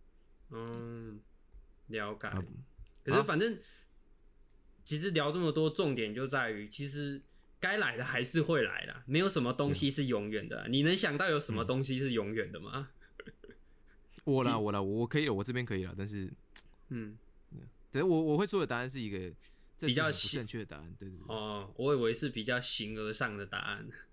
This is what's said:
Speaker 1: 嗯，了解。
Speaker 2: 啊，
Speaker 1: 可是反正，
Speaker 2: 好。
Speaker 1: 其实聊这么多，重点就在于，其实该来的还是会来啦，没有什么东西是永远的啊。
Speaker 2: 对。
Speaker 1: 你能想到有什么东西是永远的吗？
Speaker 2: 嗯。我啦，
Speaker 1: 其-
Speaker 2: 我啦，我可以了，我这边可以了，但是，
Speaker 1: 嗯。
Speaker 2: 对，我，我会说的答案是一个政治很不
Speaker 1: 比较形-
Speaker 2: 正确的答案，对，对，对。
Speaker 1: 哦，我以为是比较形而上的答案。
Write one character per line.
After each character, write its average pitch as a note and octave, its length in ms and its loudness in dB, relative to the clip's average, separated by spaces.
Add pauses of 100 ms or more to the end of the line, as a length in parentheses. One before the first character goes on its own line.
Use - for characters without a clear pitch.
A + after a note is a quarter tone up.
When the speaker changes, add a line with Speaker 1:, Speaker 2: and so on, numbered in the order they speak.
(500)
Speaker 1:
嗯， A#2 720 -8 (640)
了 G#2+ 280 -4
解。 G#2+ 120 -8
Speaker 2:
啊， F#2+ 160 -2 (640)
Speaker 1:
可 C3+ 100 2
是 G#3+ 80 6
反 E3+ 160 2
正， A3 160 2
Speaker 2:
好。 - 60 -14 (1200)
Speaker 1:
其 D3+ 140 -2
实 F#3 140 -2
聊 D3+ 200 2
这 E3+ 80 -2
么 E3 120 4
多， D#3 180 4
重 D3+ 260 2
点 A2 180 -2
就 C3 140 -2
在 B2+ 220 0
于， G#2+ 180 -4
其 C#3+ 220 -8
实 C#3 320 -6 (380)
该 F#3+ 180 0
来 C#3 180 2
的 A#2+ 80 -4
还 B2+ 200 0
是 D#3 180 2
会 D3 220 4
来 F#2 220 -2
啦， - 200 -12
没 C#3 140 2
有 F#3+ 100 4
什 E3+ 120 2
么 B2 120 2
东 C#3+ 200 2
西 C#3 180 2
是 C#3 140 2
永 G#2+ 240 0
远 G#2+ 200 -4
的 - 100 -6
啊。 - 60 -8
Speaker 2:
对。 A2+ 60 -2
Speaker 1:
你 C3+ 100 6
能 E3+ 160 6
想 F3 180 2
到 F3+ 140 2
有 D3+ 100 4
什 C#3+ 140 -2
么 A2 100 0
东 C3 200 2
西 C3 160 -2
是 C3+ 140 0
永 G#2+ 200 2
远 G#2 180 -2
的 E2 80 -10
吗？ A2+ 300 -8 (540)
Speaker 2:
嗯。 - 100 -20 (680)
我 C3 200 4
啦， A#2+ 100 4
Speaker 1:
其- A2+ 60 2
Speaker 2:
我 G#2 120 2
啦， G2+ 100 2
我 G#2 240 2
可 D3 140 0
以 D3+ 80 2
了， B2 60 2
我 G2 100 0
这 A#2+ 100 -4
边 B2 100 -2
可 A#2 140 -2
以 F#2 60 -2
了， F2 120 -6
但 G2 100 -4
是， G2+ 280 -6 (560)
Speaker 1:
嗯。 A2 260 -8 (760)
Speaker 2:
对， C3+ 100 0
我， E3 200 6
我 D3+ 160 4
会 G3+ 100 4
说 G3+ 120 0
的 D#3+ 60 2
答 A#2+ 120 -2
案 B2 120 -4
是 C3 100 -8
一 A2 100 -4
个 G2 100 -2
政 F#2 80 -4
治 - 580 -14
很 - 20 4
不 - 0 -
Speaker 1:
比 B2+ 60 2
较 D3+ 180 4
形- - 300 2
Speaker 2:
正 G#2+ 60 -6
确 A#2 120 -6
的 G#2 60 -6
答 D#2+ 120 -14
案， E2 200 -14
对， G2 100 -12
对， F#2 100 -12
对。 F2 100 -16
Speaker 1:
哦， G#2+ 500 -6
我 C#3 160 4
以 C#3 40 6
为 A#2 160 4
是 D3 140 -2
比 A#2 160 -2
较 B2 160 2
形 A2 380 -2
而 G#2+ 160 -4
上 A2 240 -2
的 G2+ 80 -6
答 G2+ 140 -6
案。 G#2 280 -6 (240)